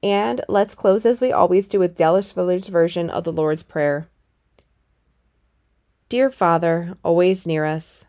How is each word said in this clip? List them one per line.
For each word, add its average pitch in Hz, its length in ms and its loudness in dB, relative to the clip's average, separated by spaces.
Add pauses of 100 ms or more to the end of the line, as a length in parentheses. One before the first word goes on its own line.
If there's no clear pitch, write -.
and 208 460 -2
let's 202 260 0
close 220 300 2
as 240 160 2
we 254 100 0
always 185 380 2
do 202 100 0
with 175 160 0
Dallas 180 380 2
Villard's 180 340 -4
version 170 420 0
of - 140 -6
the 165 80 -6
Lord's 156 320 -2
Prayer. 147 460 -4 (2000)
Dear 262 200 2
Father, 170 760 0
always 180 420 2
near 156 160 -2
us 156 460 -6